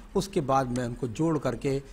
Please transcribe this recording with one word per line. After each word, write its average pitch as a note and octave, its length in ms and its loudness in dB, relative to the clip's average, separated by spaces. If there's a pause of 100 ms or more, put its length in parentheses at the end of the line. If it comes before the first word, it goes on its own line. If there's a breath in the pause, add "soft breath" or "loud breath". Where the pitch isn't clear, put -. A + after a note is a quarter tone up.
(160 loud breath)
उसके F#3+ 260 0
बाद C3 360 2
मैं B2 80 0
उनको A#2+ 220 -4
जोड़ D#3 300 2
करके C3+ 440 0 (120)